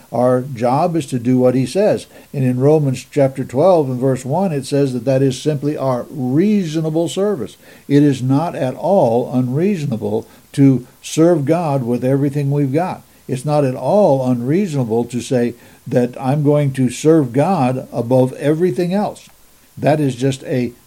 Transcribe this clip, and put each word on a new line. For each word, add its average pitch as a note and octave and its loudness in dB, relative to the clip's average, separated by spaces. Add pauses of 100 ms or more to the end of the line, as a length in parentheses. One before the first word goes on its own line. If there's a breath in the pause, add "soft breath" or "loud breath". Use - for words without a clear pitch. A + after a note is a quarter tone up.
(120)
Our B2+ 2
job C3+ -2
is D3+ -2
to C3 -6
do B2 2
what B2 4
he C3 0
says. F3+ 0 (280 loud breath)
And C3+ -2
in B2+ 0
Romans C#3+ 2
chapter C3+ 0
twelve D#3 2
and B2+ -4
verse C3 -2
one, E3 -2
it C3+ -6
says C#3 0
that A#2+ -6
that C3 2
is C3+ 0
simply D3 -2
our B2+ -2
reasonable D#3+ 0
service. F#3 -4 (300 loud breath)
It C#3+ 4
is C#3 2
not C#3 0
at C3+ -4
all C3 2
unreasonable B2+ -2 (280 loud breath)
to C#3 4 (160 loud breath)
serve D#3+ 2
God D3+ 0
with A#2+ -2
everything C#3 0
we've C#3+ 0
got. D#3+ -4 (260 soft breath)
It's C3+ -6
not D3 0
at B2+ -2
all C#3 2
unreasonable B2+ 0
to A#2+ -6
say A#2+ -2 (320 loud breath)
that B2 0
I'm C#3+ 0
going D3 2
to C3 0
serve D3+ 2
God C#3+ 0
above B2+ 2
everything F3 0
else. G3 -4 (480 soft breath)
That C#3 0
is C#3 0
just C3 -2
a B2 -4 (140)